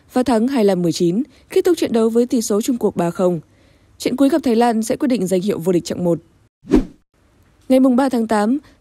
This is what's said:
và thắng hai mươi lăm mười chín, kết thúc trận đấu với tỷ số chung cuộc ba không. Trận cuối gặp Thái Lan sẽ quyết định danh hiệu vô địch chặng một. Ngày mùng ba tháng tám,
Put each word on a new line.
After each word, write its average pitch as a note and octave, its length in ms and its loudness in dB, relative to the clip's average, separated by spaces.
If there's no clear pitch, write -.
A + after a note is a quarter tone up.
và - 100 0
thắng A#3 240 0
hai C4+ 160 0
mươi G3+ 40 4
lăm F#3 140 2
mười E3+ 100 0
chín, F3+ 320 -2
kết F#4+ 160 0
thúc F4 120 2
trận - 160 -4
đấu A3+ 160 2
với A#3 160 2
tỷ B3 160 -2
số G#3 200 -2
chung A#3+ 160 -2
cuộc G#3 180 -2
ba E3+ 160 -2
không. F3+ 280 -2
Trận - 180 -4
cuối C#4 140 4
gặp D4+ 140 0
Thái A#3+ 120 0
Lan A3+ 280 2
sẽ B3+ 120 -2
quyết C#4+ 120 -4
định G#3 200 0
danh F3+ 140 0
hiệu G3 180 -4
vô E3+ 120 -2
địch E3+ 140 0
chặng - 180 -6
một. E3+ 160 0
Ngày C4 100 4
mùng C4 160 4
ba C4 140 2
tháng A3+ 180 -2
tám, A3 300 0